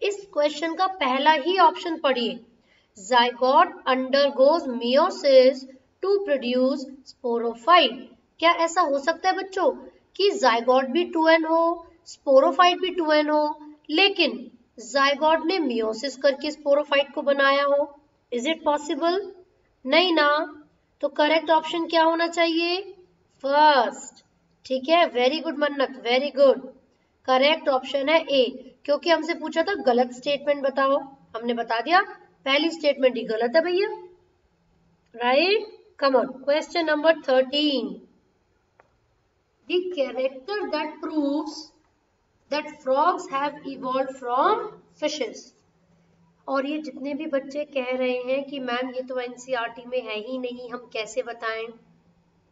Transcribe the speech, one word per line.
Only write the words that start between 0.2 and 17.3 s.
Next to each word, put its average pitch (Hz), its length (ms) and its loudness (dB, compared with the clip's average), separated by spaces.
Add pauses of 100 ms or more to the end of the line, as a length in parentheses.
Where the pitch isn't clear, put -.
question 302 420 -2
का 370 120 0 (100)
पहला 277 360 2
ही 311 260 0
option 330 420 2
पढ़िए, 247 380 -2 (600)
zygote 247 760 2 (160)
undergoes 269 840 2
meiosis 262 920 4 (400)
to 381 120 0 (140)
produce 254 560 0 (260)
sporophyte। 240 840 0 (440)
क्या 330 120 4 (120)
ऐसा 330 160 0
हो 285 180 0
सकता 320 300 -2
है 370 80 2
बच्चों 381 340 -2 (460)
कि 392 220 2
zygote 247 520 2
भी 339 220 0
टू 320 160 2
एन 320 160 6
हो, 330 180 2 (460)
sporophyte 339 720 4
भी 359 140 -4
टू 320 180 -2
एन 302 180 4
हो, 302 140 2 (460)
लेकिन 349 460 0 (500)
zygote 285 580 2
ने 370 160 0
meiosis 233 640 -4
करके 285 280 0
sporophyte 285 640 0
को 302 80 -6
बनाया 277 420 2